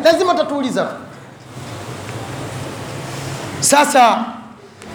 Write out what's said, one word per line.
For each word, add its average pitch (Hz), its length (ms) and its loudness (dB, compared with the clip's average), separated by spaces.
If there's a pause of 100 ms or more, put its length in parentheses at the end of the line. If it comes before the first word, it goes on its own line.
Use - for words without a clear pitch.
lazima 339 300 6
tatuuliza. 269 540 0 (2750)
Sasa 269 580 6 (760)